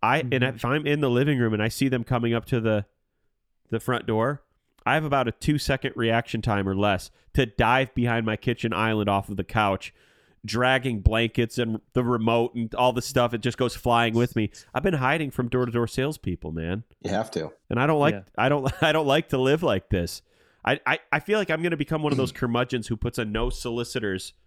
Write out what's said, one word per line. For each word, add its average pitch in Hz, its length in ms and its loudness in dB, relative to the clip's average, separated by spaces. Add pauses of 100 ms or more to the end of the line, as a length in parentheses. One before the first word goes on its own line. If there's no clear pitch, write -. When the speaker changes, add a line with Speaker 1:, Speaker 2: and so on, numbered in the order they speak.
Speaker 1:
I, 123 180 2
and 131 120 -4
Speaker 2:
Mm-hmm. 127 240 0
Speaker 1:
if - 80 -12
I'm 147 220 0
in 147 140 2
the 139 100 2
living 131 280 2
room 117 140 2
and 107 100 0
I 110 60 0
see 135 200 0
them 123 160 0
coming 117 300 0
up 117 120 -2
to 123 140 0
the, 110 260 0 (840)
the 113 100 -2
front 123 260 -2
door, 117 360 0 (440)
I 123 80 2
have 156 100 0
about 139 240 0
a 113 40 -4
two-second 139 640 -2
reaction 113 460 0
time 101 260 0
or 95 80 0
less 101 340 0 (220)
to 131 140 2
dive 123 480 0
behind 117 320 0
my 110 100 0
kitchen 117 380 -2
island 107 340 2
off 98 220 0
of 98 80 -8
the 95 60 -2
couch, 101 500 0 (500)
dragging 123 560 0
blankets 113 560 2
and 113 240 -2 (140)
the 123 100 2
remote 117 500 2
and 117 200 -6
all 123 180 4
the 120 80 -2
stuff. 120 320 2
It 117 80 -4
just 120 160 -4
goes 123 180 -2
flying 117 400 2
with 117 220 2
me. 107 140 0 (240)
I've 135 80 -2
been 180 120 2
hiding 139 360 0
from 123 180 -4
door-to-door 120 380 0
salespeople, 107 680 -4
man. 85 320 -6 (160)
Speaker 3:
You - 100 -6
have 104 220 -2
to. - 180 -6 (200)
Speaker 1:
And 117 100 0
I 135 60 2
don't 151 120 2
like, 139 160 4
Speaker 2:
Yeah. 98 80 -10 (140)
Speaker 1:
I 123 140 2
don't, 139 260 0
<laughs> - 60 -4
I 156 100 4
don't 156 140 2
like 147 240 2
to 135 80 0
live 139 240 2
like 113 260 -2
this. 87 320 -2 (460)
I, 143 200 0
I, 139 120 0 (140)
I 147 80 0
feel 208 180 0
like 202 120 -2
I'm 160 120 0
gonna 170 160 0
become 156 240 -2
one 151 100 2
of 131 60 0
those 131 140 0
Speaker 3:
<clears throat> - 0 -
Speaker 1:
curmudgeons 123 560 -2
who 117 80 -4
puts 120 220 -6
a 120 60 0
no 110 240 -2
solicitors 117 840 -6 (120)